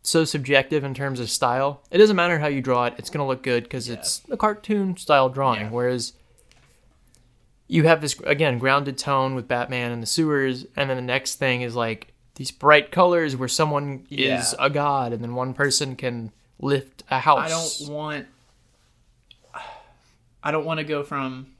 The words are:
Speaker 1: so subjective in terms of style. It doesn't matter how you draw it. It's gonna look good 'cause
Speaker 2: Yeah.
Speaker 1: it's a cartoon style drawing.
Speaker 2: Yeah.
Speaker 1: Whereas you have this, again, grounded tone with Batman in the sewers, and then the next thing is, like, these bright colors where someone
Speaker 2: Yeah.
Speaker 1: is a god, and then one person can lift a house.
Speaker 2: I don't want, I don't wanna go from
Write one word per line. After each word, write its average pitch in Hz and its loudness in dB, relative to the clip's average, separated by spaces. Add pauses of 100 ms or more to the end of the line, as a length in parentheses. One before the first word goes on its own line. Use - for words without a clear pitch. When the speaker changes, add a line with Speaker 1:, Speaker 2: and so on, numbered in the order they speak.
Speaker 1:
so 160 2
subjective 139 2
in 139 -6
terms 131 -6
of 113 -6
style. 135 0 (100)
It 175 2
doesn't 214 10
matter 170 2
how 151 0
you 139 0
draw 123 2
it. 120 -4
It's - -12
gonna 147 -4
look 131 -2
good 120 0
'cause 120 -8
Speaker 2:
Yeah. 117 -8
Speaker 1:
it's - -6
a 262 -4
cartoon 208 -2
style 135 4
drawing. 127 0
Speaker 2:
Yeah. 107 -6
Speaker 1:
Whereas 123 -2 (1500)
you 160 4
have 160 6
this, 147 -4
again, 143 2
grounded 135 0
tone 135 0
with 123 -8
Batman 123 -2
in 117 -6
the 113 -8
sewers, 139 0 (100)
and 139 -2
then 131 -2
the 123 -6
next 127 -4
thing 127 0
is, 120 -6
like, 113 -4 (260)
these - -10
bright 147 6
colors 175 2
where 127 -4
someone 143 -2
Speaker 2:
Yeah. 135 0
Speaker 1:
is - -4
a 139 2
god, 139 0
and 113 -6
then 120 -8
one 127 -4
person 135 0
can 120 -6 (280)
lift 139 -4
a 131 0
house. 143 4
Speaker 2:
I 160 -4 (360)
don't 147 -10
want, 151 -8 (2250)
I 147 -2
don't 156 -2
wanna 160 -4
go 147 -4
from 131 -8 (120)